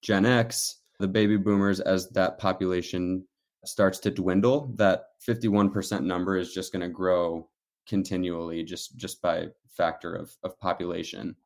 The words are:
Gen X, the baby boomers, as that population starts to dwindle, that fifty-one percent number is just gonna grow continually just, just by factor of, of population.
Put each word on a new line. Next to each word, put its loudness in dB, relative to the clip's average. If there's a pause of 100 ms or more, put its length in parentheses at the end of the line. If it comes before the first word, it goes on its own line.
Gen 2
X, 2 (180)
the 0
baby 4
boomers, 4
as 0
that 0
population -2 (400)
starts 2
to 0
dwindle, 2
that 4 (180)
fifty-one 2
percent -2
number 0
is -4
just -8
gonna -4
grow 0 (380)
continually -2
just, -12
just -10
by 0 (200)
factor -2
of, -10
of -10
population. -6